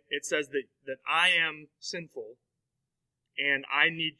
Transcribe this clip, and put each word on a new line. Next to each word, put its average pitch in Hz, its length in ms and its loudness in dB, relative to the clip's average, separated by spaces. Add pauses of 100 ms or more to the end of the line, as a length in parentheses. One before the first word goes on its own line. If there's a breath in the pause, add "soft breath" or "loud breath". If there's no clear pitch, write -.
It 143 160 -4
says 151 240 0
that, 135 140 -2 (240)
that 131 100 -6 (100)
I 160 220 4
am 160 400 0 (100)
sinful, 127 600 -10 (960)
and 139 340 0
I 147 200 4
need 165 300 -4